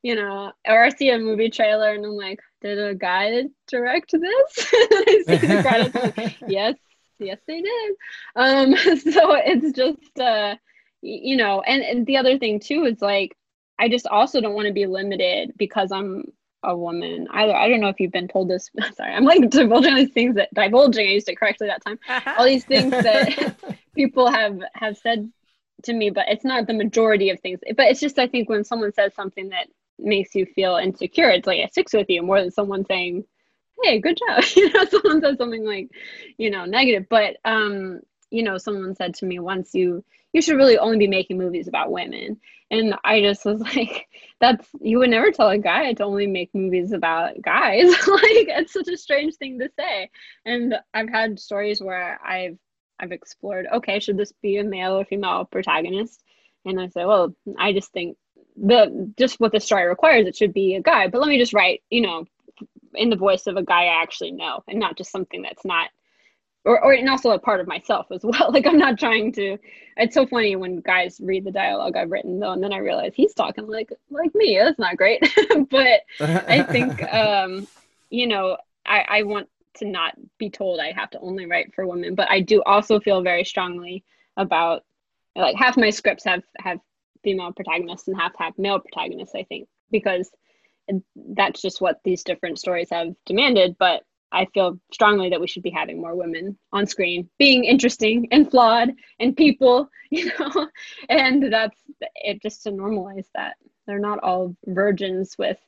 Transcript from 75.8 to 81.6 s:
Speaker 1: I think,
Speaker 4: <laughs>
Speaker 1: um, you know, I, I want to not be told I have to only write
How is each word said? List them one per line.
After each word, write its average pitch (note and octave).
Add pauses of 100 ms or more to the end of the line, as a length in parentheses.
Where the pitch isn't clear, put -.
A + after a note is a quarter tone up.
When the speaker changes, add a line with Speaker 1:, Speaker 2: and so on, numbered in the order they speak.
Speaker 1:
I F#3
think, B3+
Speaker 4:
<laughs> -
Speaker 1:
um, G3+ (440)
you A#3+
know, F#3+ (280)
I, G3+
I G#3+
want G3+ (280)
to A3
not F#3 (220)
be G#3
told F3+
I D#3
have F#3
to -
only F#3
write -